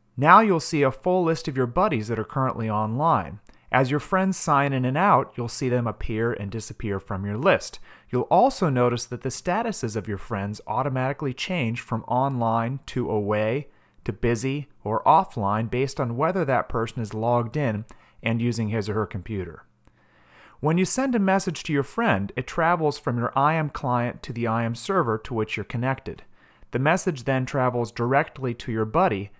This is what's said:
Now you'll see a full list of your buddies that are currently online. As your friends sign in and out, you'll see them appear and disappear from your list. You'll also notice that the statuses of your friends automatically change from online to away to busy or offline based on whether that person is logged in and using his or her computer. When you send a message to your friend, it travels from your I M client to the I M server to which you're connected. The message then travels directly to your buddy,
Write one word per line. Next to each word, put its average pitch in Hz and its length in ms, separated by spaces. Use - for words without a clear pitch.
Now 160 240
you'll 196 220
see 151 200
a 135 120
full 180 320
list 160 240
of 131 80
your 127 100
buddies 123 400
that 113 120
are 107 40
currently 117 460
online. 107 720
As 131 220
your 147 80
friends 190 380
sign 139 340
in 131 140
and 135 120
out, 160 380
you'll 117 140
see - 180
them 120 200
appear 113 440
and 101 180
disappear 107 520
from 98 240
your 101 120
list. - 420
You'll 123 120
also 190 380
notice 123 380
that 123 160
the 131 60
statuses 180 680
of 104 100
your 101 120
friends 104 480
automatically 131 680
change 120 480
from 117 220
online 123 840
to 120 260
away 107 560
to 110 80
busy 123 560
or 107 180
offline 110 680
based 131 300
on 123 160
whether 165 300
that 131 240
person 117 320
is 107 120
logged 117 440
in 110 260
and 113 180
using 117 280
his 107 180
or 107 60
her 107 120
computer. 92 600
When 156 160
you 185 80
send 262 300
a 226 40
message 190 440
to 160 100
your 139 100
friend, 120 540
it 131 100
travels 165 500
from 123 200
your 120 200
I 147 180
M 156 140
client 123 540
to - 100
the 117 140
I 113 160
M 117 100
server 123 440
to - 160
which 107 240
you're 104 80
connected. 127 580
The 123 80
message 147 460
then 131 200
travels 123 460
directly 131 640
to - 160
your 110 140
buddy, 110 540